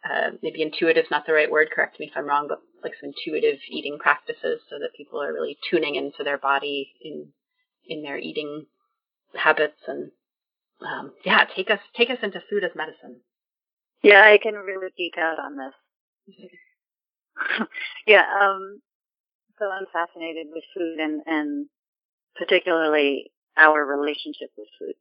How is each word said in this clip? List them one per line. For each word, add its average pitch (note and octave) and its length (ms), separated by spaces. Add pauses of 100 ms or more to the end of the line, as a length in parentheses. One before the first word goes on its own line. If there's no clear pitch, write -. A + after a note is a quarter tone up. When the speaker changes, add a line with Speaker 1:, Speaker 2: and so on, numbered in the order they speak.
Speaker 1:
uh, - 220 (120)
maybe D#3 200
intuitive D#3+ 420
is - 60
not D3 160
the D#3+ 60
right D#3 180
word, D#3 220
correct - 280
me D3+ 60
if D3 100
I'm D3 100
wrong, D3 220
but, D3+ 120 (220)
like, - 180
some C#3+ 140
intuitive D3+ 440 (120)
eating D3+ 300
practices D#3 680
so D3 120
that - 160
people C#3+ 260
are D3 100
really D3 260 (120)
tuning D#3 240
into C#3+ 300
their C#3+ 140
body C#3 540 (100)
in, D3+ 260 (580)
in D#3 160
their C#3+ 160
eating D3+ 480 (720)
habits. D#3 500
And, C#3+ 240 (760)
um, - 280 (120)
yeah, G3 200 (100)
take F#3+ 160
us, G3+ 80 (180)
take A#3+ 140
us B3 100
into G#3 300
food G3+ 140
as E3+ 100
medicine. D#3 460 (840)
Speaker 2:
Yeah, G3+ 220
I G#3+ 180
can G#3+ 120
really F#3+ 340 (100)
geek F3 200
out D#3+ 200
on C#3+ 180
this. C3+ 180 (600)
<laughs> - 120 (1600)
Yeah, G3+ 160 (180)
um, G3 400 (800)
so G#3+ 120
I'm F#3+ 220
fascinated E3 600
with D#3+ 200
food E3 260
and, D#3 280
and D3 400 (680)
particularly D#3+ 960 (240)
our D3+ 280
relationship C#3+ 720
with - 120 (100)
food. - 220